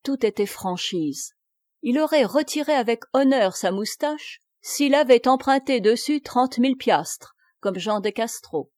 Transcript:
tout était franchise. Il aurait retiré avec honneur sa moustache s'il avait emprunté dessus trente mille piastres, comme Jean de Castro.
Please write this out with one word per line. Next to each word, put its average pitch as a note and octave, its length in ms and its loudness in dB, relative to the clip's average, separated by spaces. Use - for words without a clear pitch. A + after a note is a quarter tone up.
tout C4+ 240 -2
était G3+ 200 0
franchise. F3 880 -6
Il B3 180 0
aurait D4+ 240 2
retiré D4 480 -2
avec A#3 300 0
honneur C4 460 2
sa F#3 140 -2
moustache D4 680 -6
s'il C#4+ 340 0
avait B3+ 320 6
emprunté C4+ 540 2
dessus A#3+ 400 2
trente B3+ 360 -2
mille C4 200 2
piastres, - 580 -2
comme F#3 180 -4
Jean G#3 220 -2
de G3+ 120 -2
Castro. - 680 -6